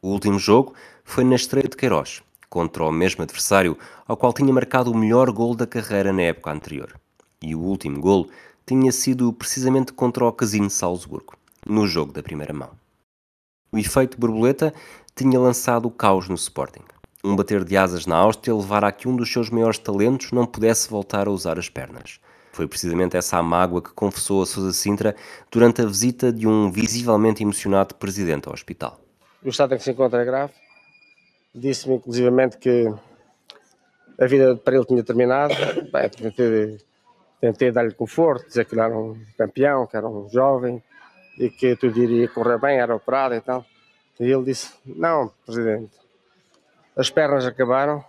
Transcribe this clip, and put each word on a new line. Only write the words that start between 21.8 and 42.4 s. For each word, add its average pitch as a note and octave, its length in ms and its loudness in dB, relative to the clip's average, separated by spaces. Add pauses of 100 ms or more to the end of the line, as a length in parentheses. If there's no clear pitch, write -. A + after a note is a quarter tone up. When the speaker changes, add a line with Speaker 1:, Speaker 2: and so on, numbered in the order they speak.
Speaker 1:
Foi D#2+ 80 -4
precisamente F2 480 -2
essa F2+ 220 -2
a E2+ 40 2
mágoa F2 400 0
que - 100 -18
confessou G2 500 -2
a F2+ 40 2
Sousa F#2+ 280 -4
Sintra G#2 420 -2 (340)
durante A#2+ 320 6
a A#2 40 2
visita A#2+ 440 -2
de A2+ 160 -4
um G#2+ 240 4
visivelmente A2 720 2
emocionado G2 540 0
presidente F#2 540 -4
ao C#2+ 40 -10
hospital. - 460 -12 (420)
Speaker 2:
O C3+ 60 -8
estado C3 260 0
em B2 40 -2
que - 80 -10
se C3+ 60 -2
encontra A#2+ 300 0
é A#2+ 40 0
grave. C3+ 260 -4 (1040)
Disse-me, C3 400 -2
inclusivamente, B2 640 2
que A#2+ 360 2 (1300)
a C3 60 6
vida C3 320 6
para B2+ 180 0
ele B2+ 80 4
tinha B2 220 2
terminado. B2+ 480 2 (360)
Bem, - 200 -2
tentei, G#2+ 720 -2 (580)
tentei A#2+ 320 2
dar-lhe A2+ 220 0
conforto, C3+ 520 0
dizer A#2 200 -2
que - 100 -10
ele A2+ 60 2
era A2+ 160 0
um A2 200 -8 (200)
campeão, C3 500 0
que - 80 -14
era A2 140 -6
um G#2 180 -10
jovem B2 560 0 (540)
e A#2+ 120 -2
que B2 280 0
tudo A#2 200 0
iria A#2+ 300 2
correr A#2 320 0